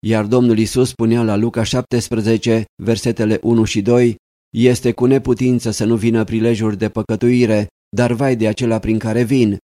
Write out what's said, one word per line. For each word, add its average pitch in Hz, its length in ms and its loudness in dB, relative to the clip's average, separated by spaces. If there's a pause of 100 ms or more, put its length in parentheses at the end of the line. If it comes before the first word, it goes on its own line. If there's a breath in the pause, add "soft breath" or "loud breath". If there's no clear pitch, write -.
Iar 110 200 0
Domnul 117 320 2
Iisus 123 320 0
spunea 117 340 0
la 107 120 0
Luca 113 280 -2
șaptesprezece, 113 1000 -2 (180)
versetele 110 580 -2
unu 113 220 2
și 107 180 -2
doi: 120 340 2 (420)
„Este 123 340 2
cu 123 140 -2
neputință 127 640 0
să 107 140 -4
nu 113 100 2
vină 113 280 0
prilejuri 110 540 -2
de 107 120 -2
păcătuire, 110 760 0 (280)
dar 120 180 0
vai 123 220 0
de 110 120 0
acela 113 320 -2
prin 110 200 -2
care 110 240 -2
vin. 113 440 2